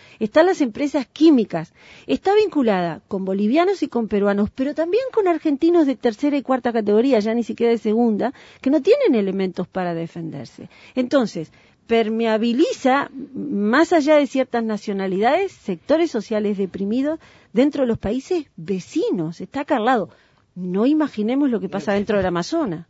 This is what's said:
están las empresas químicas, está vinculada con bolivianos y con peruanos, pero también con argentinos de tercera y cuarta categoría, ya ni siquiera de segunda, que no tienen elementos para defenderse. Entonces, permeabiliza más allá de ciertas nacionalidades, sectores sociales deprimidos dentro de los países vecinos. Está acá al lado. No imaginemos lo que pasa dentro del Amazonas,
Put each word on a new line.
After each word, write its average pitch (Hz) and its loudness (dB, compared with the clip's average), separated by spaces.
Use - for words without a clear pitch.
están 302 4
las 370 2
empresas 262 -2
químicas, 233 2
está - 0
vinculada 220 0
con 190 -6
bolivianos 240 0
y 277 -2
con 233 -4
peruanos, 202 0
pero 269 -4
también 349 0
con 415 2
argentinos 330 2
de 269 0
tercera 277 -2
y 277 -2
cuarta 254 -2
categoría, 220 2
ya 220 0
ni 240 0
siquiera 233 0
de 233 0
segunda, 220 0
que 262 0
no 294 2
tienen 440 4
elementos 190 -2
para 180 -4
defenderse. 165 -10
Entonces, 247 -2
permeabiliza 233 0
más 240 2
allá 302 4
de 285 4
ciertas 254 -2
nacionalidades, 214 -2
sectores 285 -2
sociales 208 -4
deprimidos 202 -4
dentro 277 2
de 247 0
los 220 -2
países 262 -4
vecinos. 185 -4
Está 190 -10
acá 294 -2
al 214 0
lado. 226 0
No 185 -2
imaginemos 277 0
lo 208 -2
que 185 -6
pasa 202 -4
dentro 208 0
del 190 0
Amazonas, 175 -4